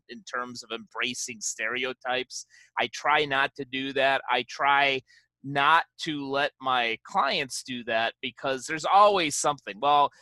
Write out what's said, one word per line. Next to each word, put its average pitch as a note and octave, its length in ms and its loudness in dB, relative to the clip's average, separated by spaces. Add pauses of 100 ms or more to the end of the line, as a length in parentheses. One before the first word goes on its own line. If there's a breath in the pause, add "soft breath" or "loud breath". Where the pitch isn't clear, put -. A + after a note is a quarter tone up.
in A#2 140 -16
terms B2 400 -8
of A2 80 -12
embracing A2+ 720 -8
stereotypes. B2+ 1080 -6 (320 soft breath)
I A#2 120 0
try D3+ 340 2
not C#3 320 0
to C#3 80 -8
do C3+ 280 -6
that. C3+ 360 2
I B2 200 0
try C#3 540 2 (420 soft breath)
not C#3+ 380 4 (160)
to D3 260 -6
let C#3 360 0
my B2 440 0
clients D#3 640 -2
do B2 160 -8
that A2+ 380 0
because C3 440 -6
there's D#3 200 -6
always F#3 500 6
something. C#3 460 -2
Well, C#3+ 280 4 (120 soft breath)